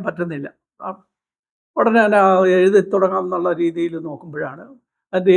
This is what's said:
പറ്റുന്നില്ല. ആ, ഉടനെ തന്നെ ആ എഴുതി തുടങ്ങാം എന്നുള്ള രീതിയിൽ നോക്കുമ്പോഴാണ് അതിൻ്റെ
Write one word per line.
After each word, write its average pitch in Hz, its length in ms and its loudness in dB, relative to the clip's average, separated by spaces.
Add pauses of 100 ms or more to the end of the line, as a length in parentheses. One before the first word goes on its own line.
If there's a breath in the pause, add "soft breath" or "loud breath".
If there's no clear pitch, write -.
പറ്റുന്നില്ല. 160 420 -8 (360)
ആ, - 20 -12 (920)
ഉടനെ 226 260 2
തന്നെ 208 220 2
ആ 190 40 4 (280)
എഴുതി 190 220 4 (140)
തുടങ്ങാം 190 320 0
എന്നുള്ള 180 240 -2 (120)
രീതിയിൽ 170 320 -4 (120)
നോക്കുമ്പോഴാണ് 151 580 -12 (480)
അതിൻ്റെ 185 240 2